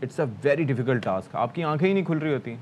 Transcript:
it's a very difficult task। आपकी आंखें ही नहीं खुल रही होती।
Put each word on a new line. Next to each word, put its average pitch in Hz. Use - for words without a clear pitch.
it's 131
a 151
very 147
difficult 127
task। 95
आपकी 120
आंखें 151
ही 196
नहीं 196
खुल 160
रही 151
होती। 117